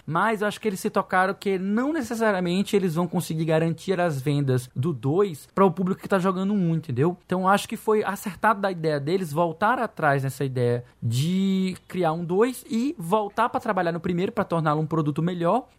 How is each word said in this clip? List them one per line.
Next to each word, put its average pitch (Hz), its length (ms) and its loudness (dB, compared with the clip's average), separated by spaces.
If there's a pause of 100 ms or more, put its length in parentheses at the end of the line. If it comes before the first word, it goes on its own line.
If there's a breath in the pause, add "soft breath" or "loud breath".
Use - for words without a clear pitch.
Mas 190 340 0
eu 208 80 0
acho 196 100 -4
que - 80 -10
eles 190 140 -2
se 214 80 -4
tocaram 190 460 2
que 190 240 -2
não 214 340 0
necessariamente 214 840 0
eles 185 200 2
vão 175 120 0
conseguir 165 380 -2
garantir 165 560 0
as 156 220 0
vendas 135 520 0
do 139 160 0
dois 147 640 0
pra 196 120 6
o 185 40 4
público 185 300 -2
que - 80 -14
tá 196 100 2
jogando 190 360 0
um, 170 200 2
entendeu? 151 400 0 (120)
Então 185 160 -2
eu 185 60 2
acho 202 200 2
que 220 80 -8
foi 214 260 2
acertado 202 600 -2
da 196 80 0
ideia 160 280 -2
deles 165 320 -2
voltar 175 480 0
atrás 151 440 0
nessa 135 240 -4
ideia 123 360 0 (200 soft breath)
de 185 760 0 (100)
criar 170 280 0
um 175 100 -4
dois 208 460 0
e 240 280 -2
voltar 208 520 0
pra 254 100 -4
trabalhar 185 320 0
no 170 80 -6
primeiro 185 320 -2
pra 196 120 -2
torná-lo 156 360 0
um 156 60 -2
produto 156 360 0
melhor 180 460 0 (100 soft breath)